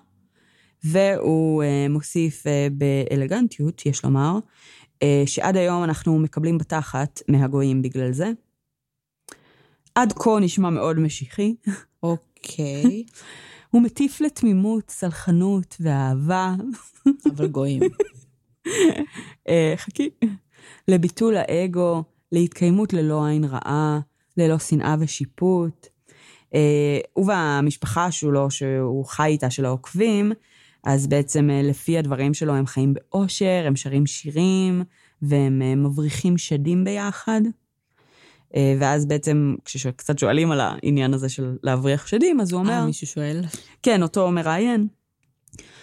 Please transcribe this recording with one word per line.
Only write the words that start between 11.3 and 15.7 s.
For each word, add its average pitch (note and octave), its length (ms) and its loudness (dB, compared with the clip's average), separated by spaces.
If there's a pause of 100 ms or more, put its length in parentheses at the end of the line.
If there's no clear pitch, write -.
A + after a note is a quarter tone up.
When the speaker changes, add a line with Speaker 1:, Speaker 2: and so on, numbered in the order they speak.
Speaker 2:
אוקיי. E3 1000 -4 (280)
Speaker 1:
<laughs> - 400 -16
הוא A#3+ 100 6
מטיף C4+ 400 0
לתמימות, A3 680 0
סלחנות F3+ 880 0